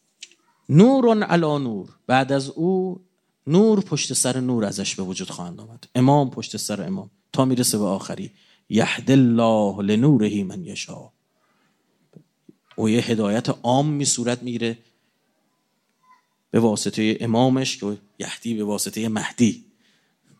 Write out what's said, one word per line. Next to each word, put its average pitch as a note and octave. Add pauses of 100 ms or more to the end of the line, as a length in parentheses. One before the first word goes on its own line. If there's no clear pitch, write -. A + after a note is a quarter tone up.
(680)
«نور A3+
علی D#3
نور»، A2
بعد C3
از C#3
او F#3 (460)
نور G3+
پشت D3+
سر B2+
نور B2
ازش G2
به G2
وجود F#2
خواهند F2
آمد. A2+
امام C3+
پشت -
سر G2+
امام G2 (220)
تا C3
می‌رسه B2
به G#2
آخری. F#2+ (380)
یهدی A2
الله A2+
لنوره G#2+
من F#2
یشاء. - (1700)
او G#2+
یه A2+
هدایت A2
عام C3
می C#3+
صورت B2
می‌گیره A#2 (1700)
به A2+
واسطه A2
امامش B2+
که G2+ (200)
یهدی A2+
به G#2+
واسطه G#2
مهدی. G#2+ (760)